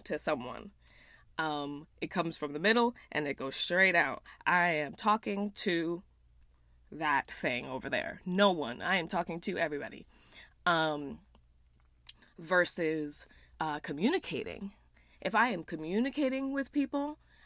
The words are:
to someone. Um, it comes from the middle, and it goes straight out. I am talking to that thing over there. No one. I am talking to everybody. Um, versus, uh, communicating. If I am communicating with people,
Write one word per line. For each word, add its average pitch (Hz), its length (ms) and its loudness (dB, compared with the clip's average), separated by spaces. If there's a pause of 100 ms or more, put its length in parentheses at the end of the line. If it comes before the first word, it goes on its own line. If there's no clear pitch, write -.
to 151 120 -4
someone. 123 540 -6 (640)
Um, 147 500 -4 (120)
it 160 100 -4
comes 165 280 -2
from 143 160 -4
the 151 60 -6
middle, 233 360 4 (160)
and 147 160 -2
it 135 60 -2
goes 135 240 -6
straight 180 400 4
out. 143 260 2 (240)
I 175 280 6
am 147 180 -2
talking 208 640 0
to 170 480 0 (840)
that 147 400 0
thing 131 360 -4
over 131 240 -8
there. - 360 -4
No 190 280 4
one. 127 280 -4
I 180 140 0
am 175 140 -2
talking 170 320 -4
to 190 160 -4
everybody. 147 480 -4 (600)
Um, 151 540 0 (1200)
versus, 160 840 2 (360)
uh, 151 180 -2
communicating. 196 920 -2 (500)
If 190 140 -2
I 233 140 6
am 170 140 -4
communicating 262 880 0
with 277 200 -4
people, 285 480 -2 (260)